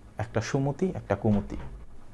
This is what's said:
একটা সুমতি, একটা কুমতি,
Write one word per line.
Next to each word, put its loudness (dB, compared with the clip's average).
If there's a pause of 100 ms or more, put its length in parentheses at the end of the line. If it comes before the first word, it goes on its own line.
(180)
একটা 0
সুমতি, 2
একটা 0
কুমতি, 4 (560)